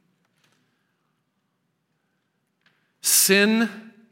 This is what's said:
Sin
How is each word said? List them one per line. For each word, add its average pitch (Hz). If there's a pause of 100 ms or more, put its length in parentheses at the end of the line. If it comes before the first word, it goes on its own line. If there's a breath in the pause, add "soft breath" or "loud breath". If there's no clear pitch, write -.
(3000)
Sin 208 (420)